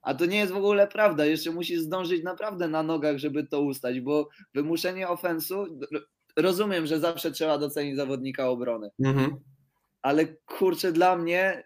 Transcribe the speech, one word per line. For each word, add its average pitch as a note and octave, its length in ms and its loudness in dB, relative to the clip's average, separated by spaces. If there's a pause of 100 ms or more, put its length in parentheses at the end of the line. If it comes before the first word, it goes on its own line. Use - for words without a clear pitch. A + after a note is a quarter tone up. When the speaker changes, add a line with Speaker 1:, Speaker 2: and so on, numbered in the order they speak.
Speaker 1:
A C#3 120 -4
to D3+ 120 0
nie F#3+ 120 2
jest G3+ 160 2
w G3 40 -4
ogóle G3+ 300 4
prawda, F3 380 4
jeszcze D#3 260 2
musisz E3+ 280 -2
zdążyć E3+ 440 -2
naprawdę F3+ 440 -4
na D#3 160 0
nogach, D3+ 340 0
żeby C#3+ 300 -2
to C#3+ 140 -2
ustać, C3 400 -2
bo D3 280 0 (240)
wymuszenie E3+ 540 -2
ofensu, F3 560 -4 (300)
r-, - 120 -6 (320)
rozumiem, F3+ 500 2
że D#3 120 0
zawsze E3 320 0
trzeba D#3 260 2
docenić C#3+ 380 -2
zawodnika C3+ 540 -2
obrony. A#2+ 400 -4 (160)
Speaker 2:
Mhm. C3+ 300 2 (680)
Speaker 1:
Ale D3 260 4
kurczę, F3+ 640 -2
dla F3+ 260 4
mnie F3 480 0